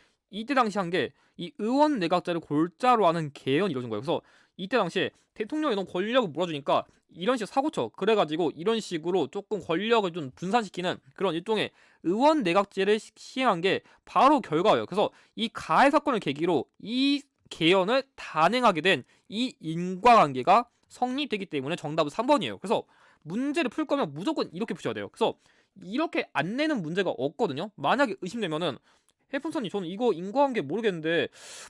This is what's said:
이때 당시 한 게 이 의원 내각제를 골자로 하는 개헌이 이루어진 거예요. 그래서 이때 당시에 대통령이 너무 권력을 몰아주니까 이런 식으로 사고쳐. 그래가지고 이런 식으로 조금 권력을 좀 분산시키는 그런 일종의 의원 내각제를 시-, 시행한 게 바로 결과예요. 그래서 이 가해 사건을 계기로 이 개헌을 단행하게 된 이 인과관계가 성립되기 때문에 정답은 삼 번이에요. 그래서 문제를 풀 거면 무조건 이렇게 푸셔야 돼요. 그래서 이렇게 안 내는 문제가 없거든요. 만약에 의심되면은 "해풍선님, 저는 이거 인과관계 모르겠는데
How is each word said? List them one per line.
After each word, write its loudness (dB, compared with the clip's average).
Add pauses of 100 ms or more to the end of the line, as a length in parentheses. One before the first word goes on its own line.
(300)
이때 -6
당시 0
한 -4
게 -2 (280)
이 -10
의원 2
내각제를 -2
골자로 2
하는 0
개헌이 0
이루어진 -6
거예요. -4
그래서 -4 (340)
이때 -2
당시에 0 (240)
대통령이 -4
너무 -4
권력을 -2
몰아주니까 -2 (240)
이런 -2
식으로 -4
사고쳐. -2
그래가지고 2
이런 -2
식으로 -2
조금 -8
권력을 0
좀 -8
분산시키는 -2 (180)
그런 -2
일종의 -2 (320)
의원 4
내각제를 0
시-, -12
시행한 -2
게 0 (240)
바로 6
결과예요. 2
그래서 0 (240)
이 -4
가해 4
사건을 2
계기로 0 (140)
이 0 (280)
개헌을 2 (120)
단행하게 2
된 2 (240)
이 -6
인과관계가 4 (180)
성립되기 -4
때문에 -4
정답은 -2
삼 -4
번이에요. 0
그래서 -2 (380)
문제를 -4
풀 -4
거면 -2
무조건 -4
이렇게 -6
푸셔야 -6
돼요. -8
그래서 -2 (480)
이렇게 -4
안 -2
내는 -2
문제가 -2
없거든요. -4
만약에 0
의심되면은 -4 (560)
"해풍선님, -6
저는 -6
이거 0
인과관계 0
모르겠는데 -2 (420)